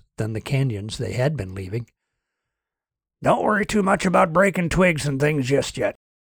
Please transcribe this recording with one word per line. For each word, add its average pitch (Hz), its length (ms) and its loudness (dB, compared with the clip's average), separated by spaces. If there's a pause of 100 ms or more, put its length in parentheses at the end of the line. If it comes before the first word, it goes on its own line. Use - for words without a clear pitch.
(180)
than 110 160 -4
the 110 60 -6
canyons 113 580 -4
they 101 160 -6
had 131 220 0
been 92 180 -10
leaving. 98 340 -8 (1300)
"Don't 208 200 2
worry 208 240 2
too 208 160 2
much 196 240 2
about 180 260 4
breaking 180 360 2
twigs 160 380 2
and 139 120 -2
things 143 300 0
just 139 280 0
yet," - 200 -4 (280)